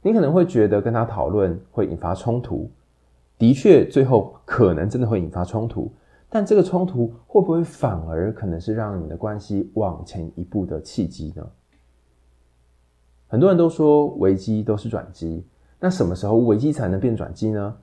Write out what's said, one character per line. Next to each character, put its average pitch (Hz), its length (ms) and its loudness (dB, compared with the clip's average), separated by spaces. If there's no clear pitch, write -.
你 208 120 0
可 226 80 4
能 147 120 2
会 175 140 4
觉 110 200 4
得 101 140 2
跟 113 120 -2
他 117 120 0
讨 104 240 -4
论 92 320 0
会 104 160 -2
引 85 100 -6
发 85 180 -4
冲 120 260 -4
突， - 300 -8
的 117 140 6
确， 143 320 8
最 135 200 2
后 123 300 2
可 98 300 2
能 80 140 -2
真 123 120 -4
的 123 60 0
会 104 140 0
引 80 100 -6
发 90 140 -6
冲 113 240 -6
突， 85 240 -8
但 208 160 -2
这 214 120 4
个 190 60 6
冲 180 240 0
突 120 260 -2
会 208 140 4
不 165 120 0
会 165 100 0
反 107 460 -4
而 85 240 -2
可 107 140 -10
能 82 120 -4
是 107 160 -4
让 104 260 -6
你 78 80 -10
的 85 80 -12
关 107 220 -6
系 98 360 -4
往 87 300 -4
前 82 300 -10
一 87 80 -10
步 92 240 -4
的 80 140 -6
契 92 260 -6
机 78 300 -10
呢？ 80 100 -14
很 110 100 -2
多 175 100 6
人 185 80 4
都 170 140 4
说 147 460 4
危 95 180 2
机 107 260 -4
都 107 160 -2
是 113 120 -8
转 107 240 -8
机， 82 340 -10
那 180 100 0
什 185 160 0
么 90 120 -2
时 101 100 -6
候 107 120 0
危 117 180 4
机 143 160 0
才 131 160 -4
能 95 100 0
变 113 160 0
转 - 180 -8
机 110 180 -4
呢？ 104 220 -4